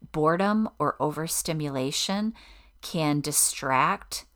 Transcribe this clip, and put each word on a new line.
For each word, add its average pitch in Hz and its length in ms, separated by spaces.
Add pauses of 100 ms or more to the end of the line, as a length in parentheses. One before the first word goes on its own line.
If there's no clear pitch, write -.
(120)
boredom 190 560 (100)
or 147 220
overstimulation 151 1300 (480)
can 151 400
distract 143 1040 (120)